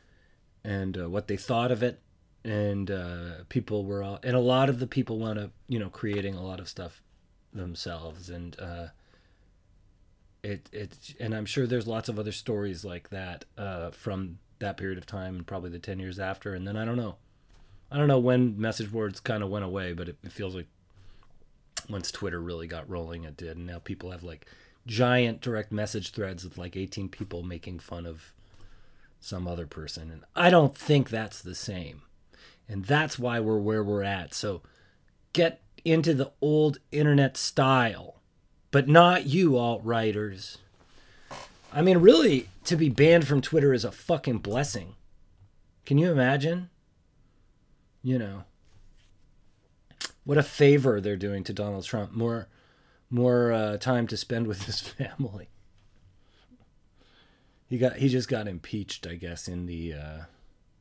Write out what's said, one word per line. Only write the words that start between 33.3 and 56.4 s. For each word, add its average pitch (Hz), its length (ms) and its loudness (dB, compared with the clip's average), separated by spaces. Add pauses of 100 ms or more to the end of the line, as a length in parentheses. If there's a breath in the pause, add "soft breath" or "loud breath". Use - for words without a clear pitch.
we're 110 200 2
where 107 240 0
we're 101 200 0
at. 98 300 -4
So 98 300 -6 (720 soft breath)
get 165 280 2 (220)
into 160 320 4
the 131 160 -2 (100)
old 151 380 2 (120)
internet 143 460 4
style, 131 840 0 (500)
but 135 160 4
not 175 400 8
you, 156 280 4
alt-righters. 110 1040 -2 (1120 loud breath)
I 147 120 2
mean, 185 160 8
really, 202 500 10 (140)
to 180 120 0
be 156 140 4
banned 151 380 8
from 139 140 4
Twitter 139 300 4
is 117 140 2
a 101 60 -4
fucking 143 480 -2
blessing. 101 560 -4 (920)
Can 143 140 4
you 175 120 4
imagine? 147 600 2 (1300)
You 127 160 0
know, 98 260 -6 (1800)
what 143 160 2
a 143 40 6
favor 139 560 6
they're 101 160 0
doing 98 280 -4
to 104 100 -6
Donald 101 300 -6
Trump. 101 300 -6
More, 113 340 -2 (600 soft breath)
more, 123 420 4
uh, 107 260 0
time 120 300 0
to 110 100 -6
spend 117 300 -4
with 101 160 -4
his - 160 -6
<laughs> - 20 -8
family. 104 680 -8 (2250 soft breath)